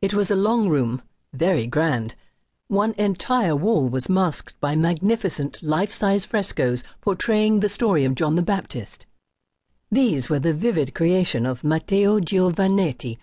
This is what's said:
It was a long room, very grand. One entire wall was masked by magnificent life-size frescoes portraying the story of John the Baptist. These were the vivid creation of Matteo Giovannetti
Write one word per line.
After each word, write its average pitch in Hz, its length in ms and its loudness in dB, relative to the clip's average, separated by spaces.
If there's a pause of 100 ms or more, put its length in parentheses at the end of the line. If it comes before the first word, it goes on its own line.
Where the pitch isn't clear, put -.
It 202 120 0
was 202 160 0
a 208 60 0
long 208 320 2
room, 127 340 0 (300)
very 143 340 0
grand. 127 500 -2 (520)
One 208 300 0
entire 202 580 0
wall 156 320 0
was 127 220 -2
masked 185 500 -2
by 147 160 -2
magnificent 170 880 -2
life-size 196 640 0
frescoes 135 580 -2 (160)
portraying 214 640 0
the 202 80 2
story 190 340 0
of 131 120 0
John 156 200 0
the 175 60 2
Baptist. - 640 -4 (840)
These 208 400 0
were 147 100 0
the 160 140 0
vivid 165 400 0
creation 170 520 0
of 127 180 -4
Matteo 196 560 2
Giovannetti 185 1040 0